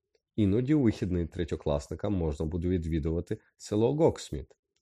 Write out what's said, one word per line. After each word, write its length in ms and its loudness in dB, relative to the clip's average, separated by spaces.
Іноді 380 2
у 80 4
вихідний 460 0
третьокласникам 840 -4
можна 320 -2
буде 220 -2
відвідувати 680 -2
село 360 0
Гоксміт. 600 0